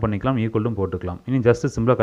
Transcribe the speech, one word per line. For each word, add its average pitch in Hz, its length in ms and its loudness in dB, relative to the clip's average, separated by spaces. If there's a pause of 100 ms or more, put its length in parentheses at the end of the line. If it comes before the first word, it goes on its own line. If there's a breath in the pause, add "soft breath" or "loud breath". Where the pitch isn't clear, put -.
பண்ணிக்கலாம், 113 440 0
equal 110 200 -2
to 113 140 -4
போட்டுக்கலாம். 90 480 -6
இனி 131 100 0 (100)
just 120 160 2 (120)
சிம்பிளா 117 260 2